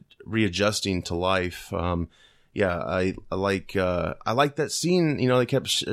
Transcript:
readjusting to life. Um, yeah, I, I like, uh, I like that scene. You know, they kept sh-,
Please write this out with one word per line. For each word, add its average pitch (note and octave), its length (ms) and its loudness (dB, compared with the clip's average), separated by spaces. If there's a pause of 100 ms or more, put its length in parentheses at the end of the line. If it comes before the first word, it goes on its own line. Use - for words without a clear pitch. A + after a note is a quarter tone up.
(260)
readjusting G2 800 0
to F2+ 120 -6
life. F2+ 580 0
Um, E2+ 360 -2 (440)
yeah, F2+ 240 0
I, F#2 380 -2 (160)
I F2 40 -4
like, F#2+ 400 -2
uh, F2 400 0 (100)
I A2 80 0
like C#3 240 2
that D3+ 140 -2
scene. E3 480 2
You B2+ 80 2
know, B2 120 4
they B2 60 2
kept - 220 0
sh-, - 260 0